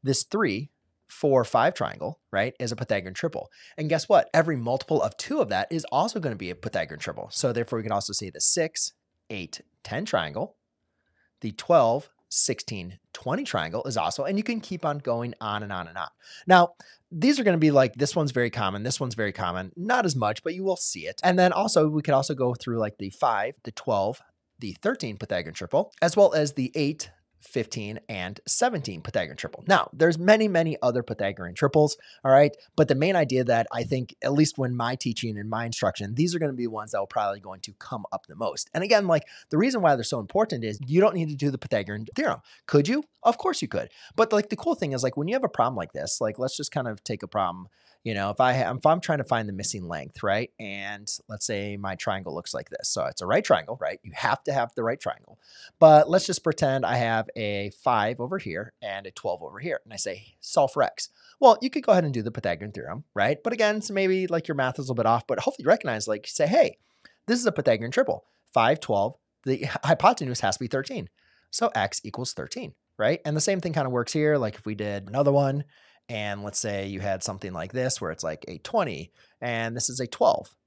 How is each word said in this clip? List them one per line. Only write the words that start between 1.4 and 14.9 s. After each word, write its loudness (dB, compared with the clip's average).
five 2
triangle, -8
right, 0
is -4
a -6
Pythagorean -4
triple. -6
And -4
guess -2
what? 6
Every 4
multiple -2
of -4
two -4
of 0
that -2
is -4
also 0
gonna -4
be -8
a -8
Pythagorean -6
triple. -10
So 0
therefore, -2
we -4
can -4
also -2
say -4
the -10
six, 2
eight, -10
ten -6
triangle, -4
the -6
twelve, 2
sixteen, -2
twenty -6
triangle -4
is -4
also, -2
and -2
you -2
can -4
keep -10
on -2